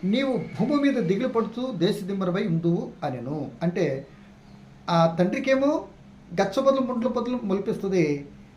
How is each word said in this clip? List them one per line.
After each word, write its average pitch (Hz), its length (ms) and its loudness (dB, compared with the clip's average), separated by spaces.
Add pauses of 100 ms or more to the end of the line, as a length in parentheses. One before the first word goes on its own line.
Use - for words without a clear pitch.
నీవు 247 340 2
భూమి 254 380 0
మీద 269 280 2
దిగులు 196 240 0
పడుతూ 247 440 -2
దేశ 202 320 0
దిమ్మరమై 190 400 -2
ఉందువు 170 480 0 (120)
అనెను. 135 480 -6 (120)
అంటే 170 440 -2 (800)
ఆ 165 300 4
తండ్రికేమో 269 680 2 (540)
గచ్చ 262 200 0
బదులు 269 200 4
ముండ్ల 240 260 -2
బదులు 247 360 -2
మొలిపిస్తుంది, 185 840 0 (280)